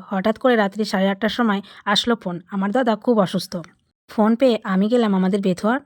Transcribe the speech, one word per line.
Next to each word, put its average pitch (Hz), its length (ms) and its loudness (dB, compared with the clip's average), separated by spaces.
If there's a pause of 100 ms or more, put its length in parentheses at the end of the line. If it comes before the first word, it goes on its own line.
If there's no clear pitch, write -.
হঠাৎ 202 300 -2
করে 247 180 2
রাত্রি 208 280 0
সাড়ে 196 240 0
আটটার 196 200 -2
সময় 202 340 -2 (220)
আসলো 208 320 0
ফোন, 175 320 -8
আমার 196 220 -4
দাদা 226 260 0
খুব 220 220 0
অসুস্থ। 185 380 -2 (540)
ফোন 220 260 2
পেয়ে 240 280 2
আমি 196 240 0
গেলাম 226 260 2
আমাদের 185 260 0
বেথুয়া 202 460 -2